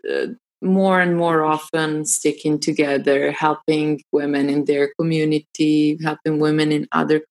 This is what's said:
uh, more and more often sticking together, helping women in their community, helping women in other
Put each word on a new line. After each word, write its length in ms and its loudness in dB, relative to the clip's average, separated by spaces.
uh, 140 -2
more 400 2
and 160 2
more 280 2
often 600 -2
sticking 540 -2
together, 720 0
helping 680 0
women 400 0
in 140 0
their 340 0
community, 1040 0
helping 380 -4
women 320 2
in 180 -2
other 400 0